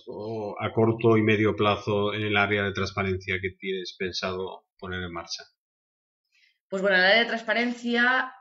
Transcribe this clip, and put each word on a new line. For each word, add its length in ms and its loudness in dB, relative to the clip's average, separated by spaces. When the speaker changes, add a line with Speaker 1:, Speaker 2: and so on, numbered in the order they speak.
Speaker 1:
o 520 -8
a 140 -4
corto 440 4
y 40 4
medio 340 4
plazo 580 0
en 100 -4
el 120 0
área 280 2
de 100 -2
transparencia 680 -2
que 180 -6
tienes 380 -8
pensado 680 -6
poner 240 -6
en 100 -8
marcha? 300 -12
Speaker 2:
Pues 140 -6
bueno, 160 4
en 60 6
el 60 6
área 120 6
de 60 0
transparencia, 1120 -2